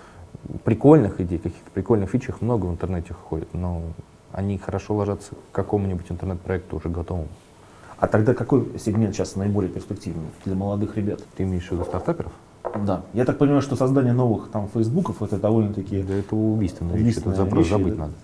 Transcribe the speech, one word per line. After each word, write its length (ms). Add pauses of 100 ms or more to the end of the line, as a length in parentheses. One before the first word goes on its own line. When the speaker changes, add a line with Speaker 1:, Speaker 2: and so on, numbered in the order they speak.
(640)
Speaker 1:
прикольных 560
идей, 180
каких-то 320
прикольных 400
фич, 180
их 140
много 240
в 40
интернете 440
ходит, 400
но 280 (500)
они 260
хорошо 360
ложатся 400 (160)
к 40
какому-нибудь 560
интернет-проекту 640
уже 120
готовому. 400 (680)
Speaker 2:
А 80
тогда 280
какой 440
сегмент 360
сейчас 220
наиболее 340
перспективный 580 (160)
для 100
молодых 420
ребят? 240 (160)
Speaker 1:
Ты 80
имеешь 240
в 40
виду 120
стартаперов? 480 (520)
Speaker 2:
Да. 180 (100)
Я 120
так 140
понимаю, 240
что 140
создание 360
новых 380
там 180
фейсбуков, 540
это 160
довольно-таки 640
Speaker 1:
Да 120
это 220
убийственная 580
вещь, 80
Speaker 2:
убийственная 320
Speaker 1:
этот 120
запрос 180
Speaker 2:
вещь, 80
Speaker 1:
забыть 240
Speaker 2:
да. 60
Speaker 1:
надо. 100 (120)